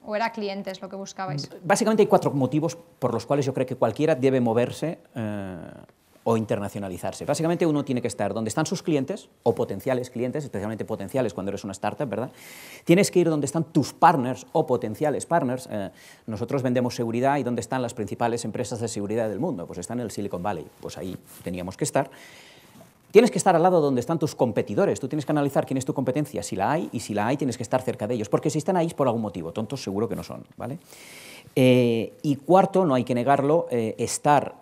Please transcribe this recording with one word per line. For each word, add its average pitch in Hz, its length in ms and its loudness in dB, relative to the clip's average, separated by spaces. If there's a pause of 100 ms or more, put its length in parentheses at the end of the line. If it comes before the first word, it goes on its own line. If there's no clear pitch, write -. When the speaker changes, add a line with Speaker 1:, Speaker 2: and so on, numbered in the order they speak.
Speaker 1:
¿O 214 80 -6
era 220 160 0
clientes 196 500 -8
lo 190 80 -12
que 202 60 -12
buscabais? 190 560 -8 (140)
Speaker 2:
Básicamente 208 400 6
hay - 20 6
cuatro - 240 4
motivos 143 460 0
por - 360 -4
los 110 140 -4
cuales 143 180 2
yo 135 80 0
creo 131 140 0
que 127 80 -8
cualquiera 143 400 2
debe 131 260 4
moverse, 120 600 0 (160)
eh, 101 420 -6 (640)
o 113 140 2
internacionalizarse. 101 880 -4
Básicamente 165 420 0
uno 147 180 2
tiene 123 160 0
que - 60 -6
estar 101 260 -2
donde 110 180 -2
están 107 140 0
sus - 200 -4
clientes, 151 440 -2 (140)
o 120 100 4
potenciales 123 580 -2
clientes, 127 340 -4
especialmente 107 400 -6
potenciales 101 500 -4
cuando 98 160 -4
eres 95 140 -8
una 98 80 -8
startup, 104 360 -4
¿verdad? 107 220 -4 (540)
Tienes 185 260 6
que - 80 2
ir 170 100 4
donde 147 180 0
están 165 180 -2
tus - 280 0
partners 135 600 4
o 160 120 4
potenciales 123 640 0
partners. 131 420 0
Eh, 98 220 -6 (380)
nosotros 117 340 -2
vendemos 123 320 0
seguridad 123 440 0
y 135 40 -2
¿dónde 117 200 -2
están 131 200 -4
las 117 120 -6
principales 113 500 -4
empresas 113 340 -6
de 117 80 -4
seguridad 110 420 -4
del 101 120 -6
mundo? 113 260 -4
Pues 85 140 -10
están 117 180 -8
en 123 60 -6
el 104 80 -8
Silicon 101 280 -6
Valley, 90 280 -6 (120)
pues - 180 -12
ahí 90 200 -8 (240)
teníamos 90 340 -8
que - 60 -4
estar. 143 300 -2 (1000)
Tienes 233 200 8
que - 60 -6
estar 185 180 4
al 160 80 4
lado 180 200 6
donde 135 180 2
están 165 180 -2
tus 156 160 -2
competidores, 117 640 0
tú 139 80 -6
tienes 151 200 -4
que 160 60 -2
analizar 139 340 0
quién 135 100 -6
es 127 80 -4
tu - 80 -4
competencia, 127 500 -2
si 101 140 -6
la 104 160 0
hay, 165 200 -2
y 123 80 -6
si - 120 -8
la 104 140 0
hay 139 100 0
tienes 131 220 -4
que - 40 -6
estar - 200 0
cerca 107 240 -4
de 123 80 -2
ellos, - 160 -4
porque - 180 0
si 151 80 -2
están 170 220 -2
ahí 165 80 2
es 165 80 -6
por 175 120 0
algún 117 140 2
motivo, 90 320 -6
tontos 117 300 -6
seguro 104 260 -2
que 87 80 -6
no 85 60 -8
son, - 240 -14 (100)
¿vale? 123 220 -8 (760)
Eh, 123 680 6
y 143 140 0
cuarto, 185 500 6
no 135 80 4
hay 127 100 2
que 127 100 -2
negarlo, 139 560 4
eh, 113 280 0
estar 120 640 2